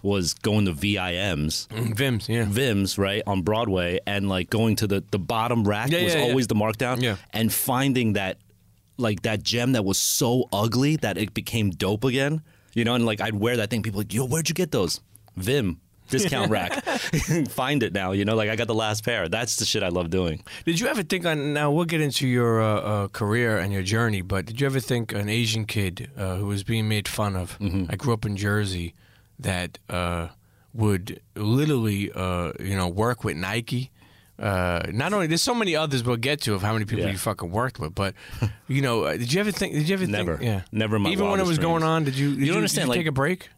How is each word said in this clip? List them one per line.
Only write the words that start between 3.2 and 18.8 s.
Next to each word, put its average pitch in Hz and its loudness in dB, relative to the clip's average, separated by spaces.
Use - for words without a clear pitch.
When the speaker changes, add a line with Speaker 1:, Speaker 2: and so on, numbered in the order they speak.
Speaker 1:
on 98 0
Broadway, 92 0
and, 101 -2
like, 92 -2
going 110 4
to 107 0
the, 95 0
the 104 -2
bottom 117 0
rack 107 0
Speaker 2:
Yeah, 170 2
Speaker 1:
was 175 2
Speaker 2:
yeah, 151 2
yeah. 135 2
Speaker 1:
always 127 2
the 113 -2
markdown, 123 0
Speaker 2:
Yeah. 113 2
Speaker 1:
and 110 2
finding 127 2
that, 98 -2
like, 107 0
that 107 0
gem 120 0
that 113 2
was 95 2
so 123 2
ugly 123 2
that 101 -2
it 110 -2
became 107 0
dope 104 0
again. 139 0
You 117 2
know, 120 2
and, 117 2
like, 107 0
I'd 110 -2
wear 117 2
that 104 0
thing. 113 0
People 104 -2
like, 107 -6
"Yo, 127 2
where'd 151 0
you 170 -2
get 180 0
those?" 95 0
"Vim, 98 0
discount 131 0
Speaker 2:
<laughs> 107 2
Speaker 1:
rack." 90 -2
<laughs> 165 0
Find 139 0
it 95 0
now, 92 0
you 101 2
know, 110 2
like, 107 2
I 110 0
got 113 -2
the 113 0
last 107 0